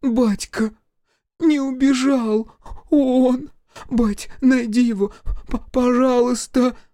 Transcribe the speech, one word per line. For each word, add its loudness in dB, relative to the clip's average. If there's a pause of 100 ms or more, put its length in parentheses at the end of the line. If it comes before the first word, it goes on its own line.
Батька -2 (680)
не 2
убежал 0 (380)
он! 2 (400)
Бать, -2 (120)
найди 2
его, 0 (340)
п-, -4 (120)
пожалуйста! 0 (180)